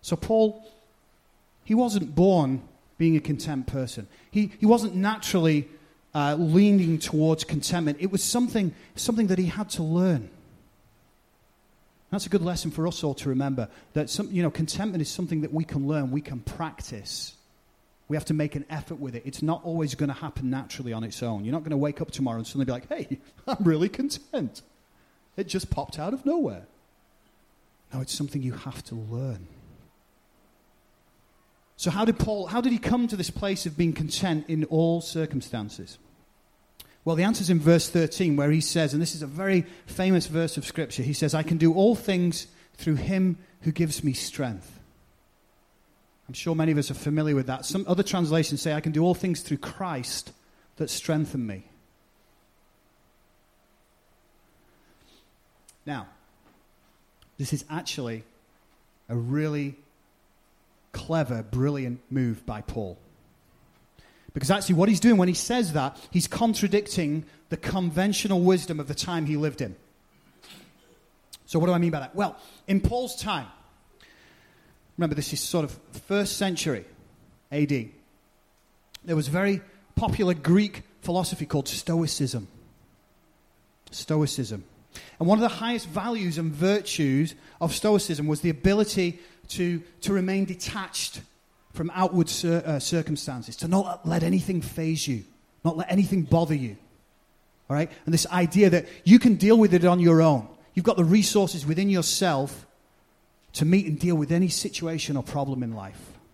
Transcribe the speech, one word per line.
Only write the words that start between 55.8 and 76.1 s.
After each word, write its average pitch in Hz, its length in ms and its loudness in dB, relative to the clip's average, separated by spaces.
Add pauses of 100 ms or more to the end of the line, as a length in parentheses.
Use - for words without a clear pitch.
Now, 131 220 -8 (1300)
this 143 160 -4
is 143 160 -6
actually 123 540 -8 (840)
a 120 60 -4
really 143 600 -2 (1160)
clever, 123 500 -2
brilliant 127 560 -2 (100)
move 123 360 -2
by 107 160 -8
Paul. 95 360 -8 (1400)
Because 135 160 -4
actually 190 260 2
what 180 140 4
he's 190 120 4
doing 226 160 8
when 180 100 6
he 180 60 2
says 220 400 -2
that, 139 240 -2 (140)
he's 180 160 0
contradicting 202 1000 0 (240)
the 160 80 -6
conventional 185 840 0
wisdom 175 380 2
of 135 80 -8
the 143 80 -6
time 170 300 -4
he 151 100 0
lived 147 260 -2
in. 101 140 -6 (1700)
So 165 140 -2
what 170 80 2
do 180 60 2
I 175 40 2
mean 170 140 2
by 151 80 -4
that? 135 160 -12
Well, 196 220 -4 (300)
in 196 120 4
Paul's 247 360 -2
time, 175 320 -4 (1500)
remember 160 180 0
this 147 180 -4
is 143 80 -4
sort 165 240 0
of - 120 -10 (300)
first 196 300 -2